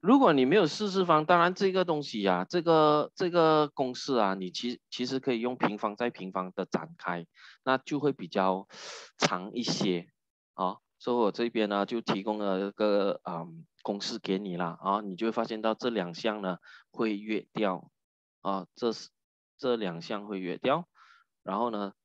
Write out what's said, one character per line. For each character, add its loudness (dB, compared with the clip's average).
如 6
果 8
你 6
没 4
有 6
四 -2
次 0
方， 4
当 6
然 4
这 0
个 2
东 0
西 -4
啊， 2
这 -2
个， 6
这 0
个 6
公 -2
式 -2
啊， 4
你 -6
其-， -8
其 -4
实 -2
可 -2
以 -2
用 -4
平 -2
方 -4
再 -2
平 -10
方 -4
的 -4
展 -6
开， -6
那 0
就 -4
会 0
比 -10
较 0
长 -2
一 -6
些 -2
啊。 -4
所 -4
以 2
我 2
这 -2
边 0
呢， 2
就 -4
提 -2
供 -4
了 0
一 -6
个， 0
嗯， -10
公 -4
式 -6
给 -2
你 -6
啦， -4
啊， 0
你 -10
就 -2
会 -2
发 0
现 -6
到 0
这 -4
两 -2
项 -4
呢 -4
会 -2
约 -4
掉 -4
啊， -2
这 -2
是， -12
这 0
两 -4
项 -8
会 -6
约 -4
掉， -2
然 -2
后 -2
呢， -6